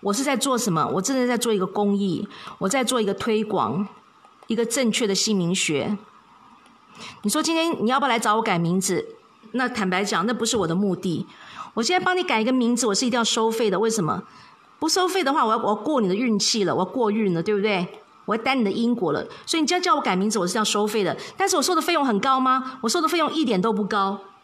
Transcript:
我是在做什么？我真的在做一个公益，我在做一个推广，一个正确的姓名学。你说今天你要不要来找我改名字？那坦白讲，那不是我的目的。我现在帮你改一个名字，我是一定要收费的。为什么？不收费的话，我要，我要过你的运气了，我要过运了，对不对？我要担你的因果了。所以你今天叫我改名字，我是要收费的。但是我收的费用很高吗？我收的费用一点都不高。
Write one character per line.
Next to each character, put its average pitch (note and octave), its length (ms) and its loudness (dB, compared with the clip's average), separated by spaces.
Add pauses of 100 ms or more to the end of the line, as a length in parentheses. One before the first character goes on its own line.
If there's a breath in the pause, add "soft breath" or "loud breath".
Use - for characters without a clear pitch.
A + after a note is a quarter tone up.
我 G3+ 120 0
是 B3+ 100 -2
在 C4+ 140 0
做 B3+ 200 0
什 A3 140 0
么？ D#3 160 2
我 D#3 140 -2
真 C4 160 0
的 B3+ 80 2
在 B3 120 0
做 A#3+ 140 0
一 G#3 60 2
个 F#3 80 0
公 G3+ 300 0
益， G3 320 -2 (320 loud breath)
我 G3 100 0
在 C4 140 2
做 A#3+ 180 0
一 G#3+ 40 2
个 G3 80 0
推 A3 300 0
广， F3 440 -2 (600)
一 A3+ 80 -2
个 A3+ 100 0
正 A#3 260 0
确 A#3+ 160 0
的 G3 80 2
姓 G#3+ 200 0
名 F3+ 200 0
学。 F3 420 -2 (1300 loud breath)
你 G#3 60 0
说 D4+ 120 0
今 E4 140 0
天 E4 280 0
你 A3 60 2
要 C4 100 2
不 C4+ 40 0
要 C#4 60 0
来 A#3 100 2
找 A3 160 2
我 A3+ 60 2
改 G3+ 180 0
名 E3+ 200 0
字？ F3 360 -4 (380)
那 B3 140 -2
坦 G#3+ 220 -2
白 F#3 140 0
讲， F#3+ 220 -2
那 B3 80 0
不 G#3+ 120 -2
是 A3+ 120 0
我 F#3 100 0
的 E3+ 80 0
目 F#3+ 200 0
的。 F3+ 300 -4 (480 loud breath)
我 A3+ 80 -4
现 F4+ 160 2
在 F#4 60 0
帮 F4+ 120 2
你 F#4 80 0
改 B3 180 0
一 - 20 2
个 B3+ 80 2
名 B3 240 2
字， C4 120 0
我 G3+ 60 2
是 A3 120 0
一 A#3+ 40 2
定 A#3+ 80 0
要 A#3 60 2
收 A3+ 260 2
费 A3 200 0
的。 F#3 100 0
为 A3+ 100 2
什 G#3+ 140 0
么？ D#3 200 -2 (560 loud breath)
不 D4+ 80 -2
收 F4+ 200 2
费 F#4 160 0
的 C4+ 100 0
话， D4 120 2
我 G#3+ 60 2
要， A3+ 60 2
我 A3 120 0
要 G#3+ 60 2
过 B3+ 260 0
你 G3 60 2
的 F3+ 60 2
运 A3 240 0
气 G3+ 260 0
了， D#3 120 2
我 C3+ 40 0
要 F#3 60 2
过 A3 240 0
运 G3+ 240 2
了， E3 80 0
对 G#3 140 0
不 G3 60 0
对？ F#3+ 400 -2 (240)
我 G3+ 100 -2
要 A3+ 60 -4
担 C4 160 0
你 A#3+ 60 2
的 G3 80 2
因 A#3 240 0
果 F3 160 0
了。 - 160 -2 (180 loud breath)
所 E4 120 -2
以 D#4+ 40 2
你 C#4 60 2
今 F4+ 80 0
天 F4+ 60 0
叫 F4+ 140 2
我 C#4+ 60 0
改 G3+ 140 0
名 G3 140 0
字， A3 100 -2
我 F3 80 0
是 F#3 100 -2
要 G#3+ 60 2
收 G#3 240 0
费 G#3 160 0
的。 D#3 140 0 (180 loud breath)
但 F#4+ 140 0
是 F4 80 2
我 C#4+ 40 2
收 F4+ 140 0
的 D#4+ 60 2
费 F4 120 0
用 D4 120 2
很 G#3+ 140 2
高 C4 200 2
吗？ C4 420 0
我 A3+ 80 -4
收 B3+ 120 0
的 D4+ 60 2
费 F4 100 0
用 D4+ 160 2
一 D#4 100 0
点 G#3+ 180 2
都 A3+ 120 2
不 G3+ 100 0
高。 G3 380 -2 (220)